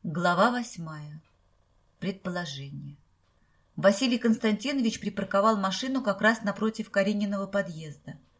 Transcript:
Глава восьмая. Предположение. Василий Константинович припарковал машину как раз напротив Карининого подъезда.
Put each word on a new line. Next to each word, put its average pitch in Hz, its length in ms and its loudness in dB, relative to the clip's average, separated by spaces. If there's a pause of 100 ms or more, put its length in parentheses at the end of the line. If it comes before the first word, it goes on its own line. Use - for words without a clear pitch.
Глава 175 480 4
восьмая. 156 680 -8 (760)
Предположение. 143 960 -8 (800)
Василий 220 440 4
Константинович 226 840 2
припарковал 208 560 2
машину 233 460 -2
как 196 180 -2
раз 226 220 4
напротив 214 480 -2
Карининого 202 560 0
подъезда. 160 720 -6 (220)